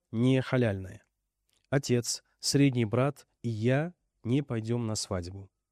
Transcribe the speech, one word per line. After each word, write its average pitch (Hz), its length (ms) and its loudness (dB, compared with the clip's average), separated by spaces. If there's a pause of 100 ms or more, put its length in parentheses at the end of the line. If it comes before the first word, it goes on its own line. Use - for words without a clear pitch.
(100)
не 127 320 2
халяльная. 101 600 -2 (680)
Отец, 123 520 -2 (180)
средний 135 440 2
брат 123 420 -2 (160)
и 120 60 -4
я 127 460 0 (280)
не 127 200 0
пойдём 117 440 -2
на 110 100 -2
свадьбу. 92 540 -8 (220)